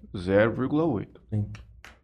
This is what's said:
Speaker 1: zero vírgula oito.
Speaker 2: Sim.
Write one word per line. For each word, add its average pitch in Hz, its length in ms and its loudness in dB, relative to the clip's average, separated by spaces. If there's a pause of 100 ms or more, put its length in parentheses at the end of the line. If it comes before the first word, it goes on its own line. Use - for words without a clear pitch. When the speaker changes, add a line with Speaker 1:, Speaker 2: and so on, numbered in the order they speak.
(160)
Speaker 1:
zero 101 380 4
vírgula 135 320 -2
oito. - 360 -4 (100)
Speaker 2:
Sim. 107 160 -2 (560)